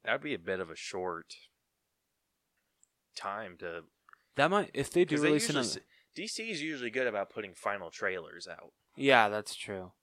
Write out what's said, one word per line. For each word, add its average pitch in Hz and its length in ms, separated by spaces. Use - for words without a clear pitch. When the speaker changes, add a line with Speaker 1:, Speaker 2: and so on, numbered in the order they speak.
Speaker 1:
that 110 100
would - 80
be 143 140
a 90 40
bit 92 200
of 87 100
a 80 60
short 90 600
time 101 420
to 85 280
Speaker 2:
That 143 140
might, 196 240
if - 180
they 175 120
do 156 120
Speaker 1:
'cause 147 60
they 151 80
Speaker 2:
release 151 200
Speaker 1:
usually 147 100
Speaker 2:
another 117 220
Speaker 1:
s-, - 40
D 185 140
C 226 240
is 156 100
usually 135 300
good 127 160
about 101 220
putting 101 240
final 98 380
trailers 87 560
out. - 260
Speaker 2:
Yeah, 127 340
that's 104 260
true. 92 480